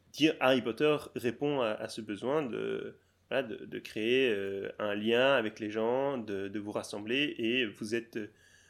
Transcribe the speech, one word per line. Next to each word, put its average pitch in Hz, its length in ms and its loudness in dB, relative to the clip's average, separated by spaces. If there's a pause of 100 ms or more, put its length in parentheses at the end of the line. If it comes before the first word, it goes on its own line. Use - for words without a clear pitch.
(120)
Dire 151 280 4
Harry 127 220 6
Potter 147 340 2 (200)
répond 127 460 0
à, 110 80 2
à 107 180 -4
ce - 120 -10
besoin 110 420 -2
de, 110 560 -4 (320)
voilà, 131 180 2
de, - 160 -10
de 104 160 -8
créer, 123 500 2
euh, 98 380 -2 (100)
un 104 160 -2
lien 117 400 4
avec 110 240 0
les 107 120 -4
gens, 123 480 0
de, 101 300 -4
de 101 120 -6
vous 104 120 -8
rassembler 110 640 -2
et 120 280 2
vous 107 280 -6
êtes, 117 240 -4 (520)